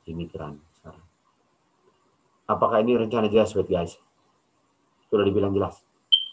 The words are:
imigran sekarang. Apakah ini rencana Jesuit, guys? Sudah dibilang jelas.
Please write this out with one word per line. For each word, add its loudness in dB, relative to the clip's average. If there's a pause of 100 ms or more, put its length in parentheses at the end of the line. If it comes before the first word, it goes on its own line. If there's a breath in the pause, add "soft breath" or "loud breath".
imigran -12 (240)
sekarang. -20 (1400)
Apakah 0
ini 2
rencana 0
Jesuit, 2
guys? -4 (1120)
Sudah 2
dibilang 0
jelas. -2 (500)